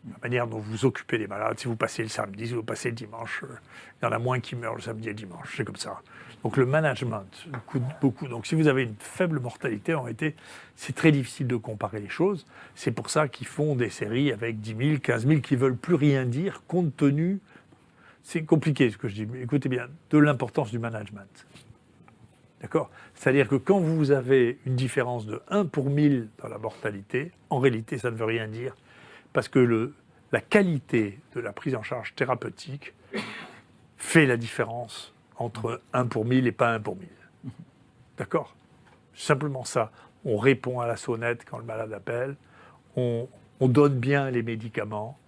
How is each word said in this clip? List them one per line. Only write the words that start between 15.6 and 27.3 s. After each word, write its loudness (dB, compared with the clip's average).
plus 0
rien 4
dire, -4
compte 0
tenu, 2
c'est -4
compliqué 4
ce -10
que -6
je -6
dis, -4
mais -8
écoutez 0
bien, -2
de 8
l'importance 4
du -4
management. -8
D'accord ? -2
C'est-à-dire 4
que 4
quand 4
vous 4
avez 4
une 0
différence -2
de -8
un 2
pour 0
mille 4
dans -10
la -10
mortalité, -6